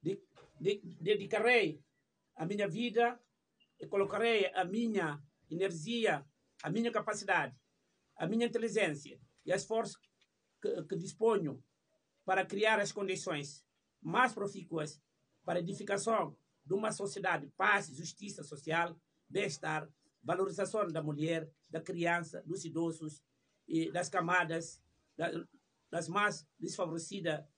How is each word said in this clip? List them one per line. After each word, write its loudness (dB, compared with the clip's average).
De, -4
de, 2
dedicarei 4
a -6
minha 0
vida 2
e -10
colocarei 2
a 4
minha 0
energia, 0
a -4
minha 2
capacidade, 0
a -2
minha 2
inteligência 0
e 0
as 0
forças -2
que, -2
que -4
disponho 0
para 2
criar 4
as 0
condições -4
mais 2
profícuas -6
para 2
a 0
edificação 0
de -2
uma 2
sociedade -2
de -18
paz, 4
justiça -12
social, -2
bem-estar, -2
valorização 0
da -2
mulher, -2
da -6
criança, -2
dos -8
idosos -4
e 0
das -2
camadas 0
da, -2
das -4
mais 0
desfavorecidas -4